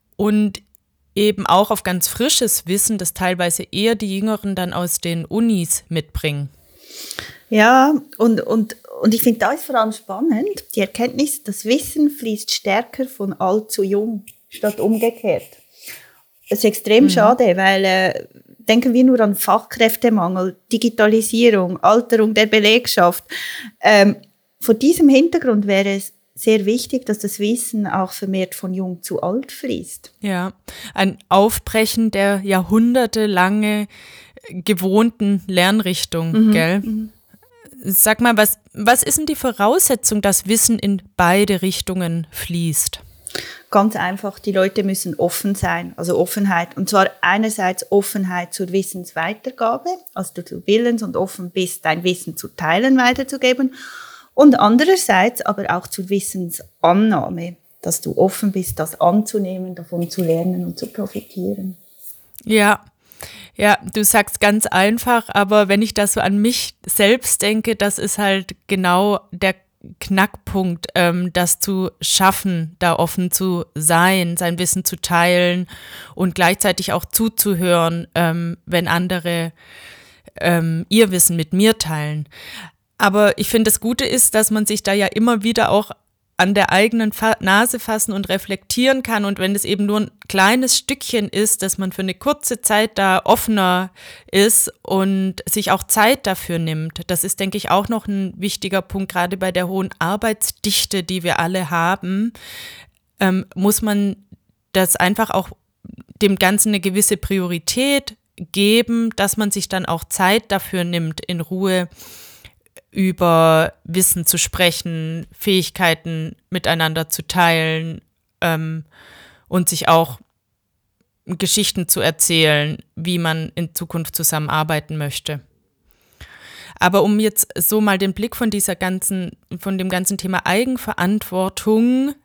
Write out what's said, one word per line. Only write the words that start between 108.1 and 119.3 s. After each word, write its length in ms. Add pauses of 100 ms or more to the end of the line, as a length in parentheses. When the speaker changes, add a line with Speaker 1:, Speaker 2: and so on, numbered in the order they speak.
Speaker 1:
geben, 800
dass 180
man 160
sich 160
dann 180
auch 200
Zeit 480
dafür 320
nimmt, 340
in 220
Ruhe 480 (1080)
über 800 (120)
Wissen 420
zu 100
sprechen, 920
Fähigkeiten 1040 (160)
miteinander 580
zu 160
teilen, 760 (380)
ähm, 460 (640)